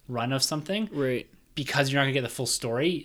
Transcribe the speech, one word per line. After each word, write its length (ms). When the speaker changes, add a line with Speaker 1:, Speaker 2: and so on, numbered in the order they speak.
Speaker 1:
run 240
of 100
something. 500
Speaker 2:
Right. 340
Speaker 1:
Because 380
you're 80
not 60
gonna 80
get 80
the 80
full 160
story. 580